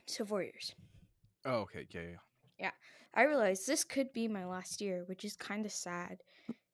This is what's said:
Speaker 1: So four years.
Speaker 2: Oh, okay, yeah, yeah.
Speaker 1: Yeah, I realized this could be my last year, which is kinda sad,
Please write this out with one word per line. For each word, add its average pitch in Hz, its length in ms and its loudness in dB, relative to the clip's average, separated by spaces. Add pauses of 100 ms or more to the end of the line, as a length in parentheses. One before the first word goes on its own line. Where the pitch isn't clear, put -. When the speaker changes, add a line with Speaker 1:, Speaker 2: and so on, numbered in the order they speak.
Speaker 1:
So - 180 -4
four 196 180 0
years. - 300 -8 (720)
Speaker 2:
Oh, 127 160 2
okay, 87 300 -6
yeah, 87 100 -4
yeah. 85 160 -8 (420)
Speaker 1:
Yeah, 190 120 -2 (420)
I 226 100 8
realized 226 440 4
this 302 160 4
could 262 300 0
be 226 140 0
my 196 180 -2
last 185 360 -6
year, 180 240 0
which 185 200 -8
is 208 100 -6
kinda 208 340 -2
sad, 180 540 -4 (500)